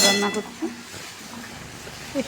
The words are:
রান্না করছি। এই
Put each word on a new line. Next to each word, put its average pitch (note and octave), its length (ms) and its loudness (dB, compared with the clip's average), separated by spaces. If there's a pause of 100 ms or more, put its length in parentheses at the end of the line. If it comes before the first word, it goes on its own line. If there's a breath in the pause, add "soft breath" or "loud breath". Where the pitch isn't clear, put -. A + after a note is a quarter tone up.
রান্না G3+ 300 8
করছি। - 280 -4 (1500)
এই C4 100 2